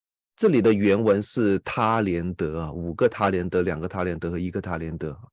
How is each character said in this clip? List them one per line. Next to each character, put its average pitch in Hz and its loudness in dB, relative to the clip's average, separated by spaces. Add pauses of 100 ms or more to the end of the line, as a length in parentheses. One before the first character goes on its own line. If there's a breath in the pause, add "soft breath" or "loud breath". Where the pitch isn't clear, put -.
(340)
这 220 2
里 131 4
的 113 6
原 101 4
文 104 4
是 104 0
他 113 0
连 90 0
得 80 -4
啊， 78 -6
五 85 -6
个 123 4
他 110 0
连 92 0
得， 92 0
两 87 0
个 82 -4
他 92 -6
连 90 -4
得 85 -6
和 87 -4
一 90 -6
个 95 -6
他 87 -6
连 80 -8
得。 76 -8 (180)